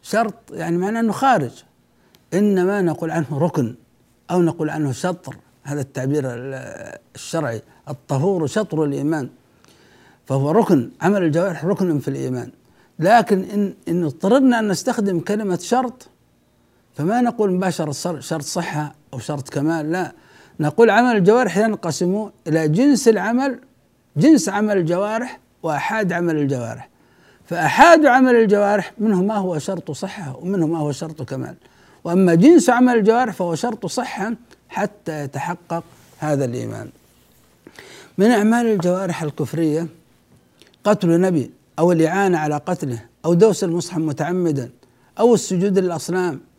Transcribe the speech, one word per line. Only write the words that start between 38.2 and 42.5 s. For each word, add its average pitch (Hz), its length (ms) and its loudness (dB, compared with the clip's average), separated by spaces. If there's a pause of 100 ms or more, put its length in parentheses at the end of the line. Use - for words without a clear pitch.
أعمال 233 340 2
الجوارح 180 580 -2
الكفرية 156 640 -4 (960)
قتل 180 380 2
نبي 175 300 0 (280)
أو 175 120 4
الإعانة 175 460 2
على 151 200 -2